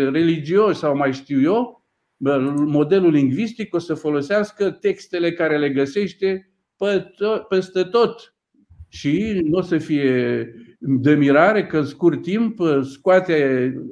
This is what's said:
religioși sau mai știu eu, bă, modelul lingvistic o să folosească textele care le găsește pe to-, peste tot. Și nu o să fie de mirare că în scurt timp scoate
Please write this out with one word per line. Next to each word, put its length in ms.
religioși 680
sau 160
mai 180
știu 280
eu, 440
bă, 380
modelul 560
lingvistic 640
o 40
să 160
folosească 800
textele 600
care 260
le 120
găsește 840
pe 380
to-, 340
peste 340
tot. 460
Și 560
nu 140
o 40
să 160
fie 760
de 360
mirare 500
că 120
în 80
scurt 360
timp 380
scoate 880